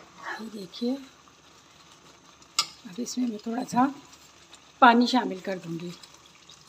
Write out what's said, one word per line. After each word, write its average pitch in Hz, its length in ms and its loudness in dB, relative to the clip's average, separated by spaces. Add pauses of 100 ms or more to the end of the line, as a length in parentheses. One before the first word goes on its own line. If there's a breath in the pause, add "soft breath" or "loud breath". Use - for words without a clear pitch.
(340)
ये 220 200 -12
देखिए, 233 420 -4 (1900)
अब 190 140 -14
इसमें 247 280 -4
मैं 214 180 -6
थोड़ा 240 200 -4
सा 269 280 2 (880)
पानी 240 260 8
शामिल 196 340 0
कर 190 160 -6
दूंगी। 170 340 -8 (760)